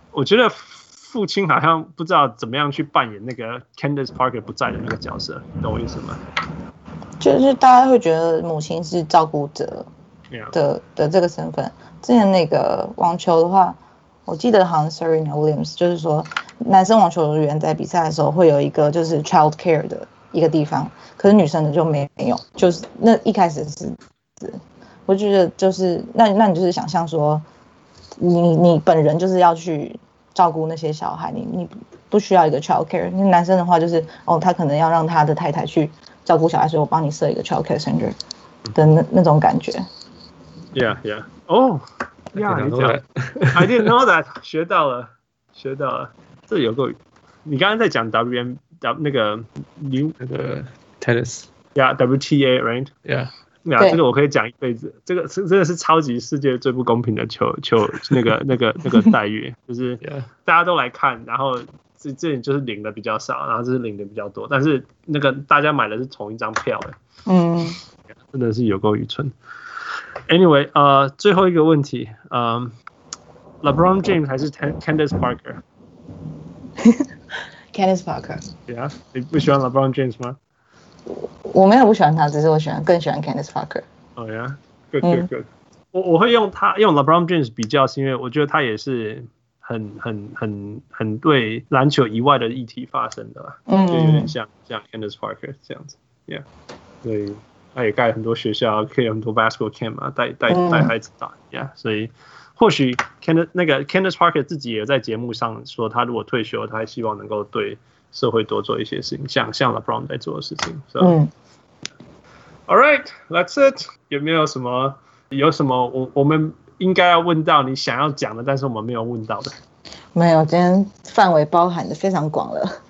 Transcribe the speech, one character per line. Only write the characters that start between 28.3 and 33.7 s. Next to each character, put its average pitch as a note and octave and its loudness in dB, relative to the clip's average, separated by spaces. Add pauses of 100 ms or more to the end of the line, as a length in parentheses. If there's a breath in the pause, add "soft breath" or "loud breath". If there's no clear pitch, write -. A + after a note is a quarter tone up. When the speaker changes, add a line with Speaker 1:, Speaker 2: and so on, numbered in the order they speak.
Speaker 2:
你 E3 4
本 D#3+ 4
人 D3+ 2
就 F#3 0
是 F#3 2
要 E3+ 6
去 E3 -8 (360)
照 F3+ 4
顾 D#3+ -4
那 D#3+ -6
些 D#3 -6
小 - -8
孩， E3 -8
你， - -8
你 F3 -6 (420)
不 G3+ 4
需 G3+ 0
要 F3 8
一 D#3 2
个 D3 0
child D#3+ -2
care。 F3 -4
那 F#3 -2
男 F3 6
生 F#3 4
的 F3 2
话 F3 4